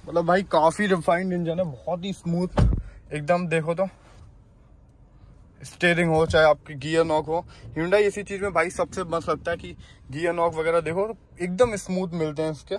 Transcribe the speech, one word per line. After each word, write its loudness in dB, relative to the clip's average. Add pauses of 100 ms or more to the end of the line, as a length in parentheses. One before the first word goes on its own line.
मतलब 0
भाई 2
काफ़ी 2
रिफाइंड 0
इंजन -2
है, 0
बहुत -8
ही -6
स्मूथ -2 (520)
एकदम। 0
देखो -2
तो -2 (1700)
स्टीयरिंग 0
हो 4
चाहे 6
आपकी 2
गियर 0
नॉक 0
हो, -4 (240)
Hyundai 2
इसी 2
चीज़ -8
में -4
भाई 2
सबसे -4
मस्त -4
लगता -4
है -4
कि -16 (360)
गियर -2
नॉक 0
वगैरह 0
देखो -2
तो -12 (240)
एकदम 2
स्मूथ -4
मिलते -2
हैं -2
इसके। -8